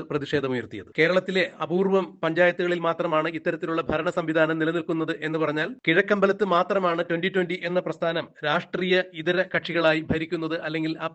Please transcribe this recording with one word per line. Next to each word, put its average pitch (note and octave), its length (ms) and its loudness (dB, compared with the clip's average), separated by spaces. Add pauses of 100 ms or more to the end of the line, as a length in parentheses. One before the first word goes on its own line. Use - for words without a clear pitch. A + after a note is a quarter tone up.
(100)
പ്രതിഷേധമുയർത്തിയത്. C3 880 -4
കേരളത്തിലെ F3+ 460 2 (200)
അപൂർവം F#3+ 420 2 (180)
പഞ്ചായത്തുകളിൽ F3 640 2
മാത്രമാണ് E3 420 0 (100)
ഇത്തരത്തിലുള്ള E3 520 -2
ഭരണ D#3+ 280 0
സംവിധാനം D#3+ 440 2
നിലനിൽക്കുന്നത് D#3+ 500 -2 (160)
എന്ന് D#3 160 -2
പറഞ്ഞാൽ D#3 280 -2 (160)
കിഴക്കമ്പലത്ത് G3 560 2 (100)
മാത്രമാണ് F3+ 560 2
ട്വന്റി E3+ 240 0
ട്വന്റി F3+ 220 0 (140)
എന്ന F3+ 160 0
പ്രസ്ഥാനം E3 420 -4 (180)
രാഷ്ട്രീയ F3+ 560 0 (200)
ഇതര F3+ 220 2 (100)
കക്ഷികളായി D#3+ 460 2 (120)
ഭരിക്കുന്നത് D#3+ 440 -4 (120)
അല്ലെങ്കിൽ D#3+ 260 -2 (100)
ആ D#3+ 100 -4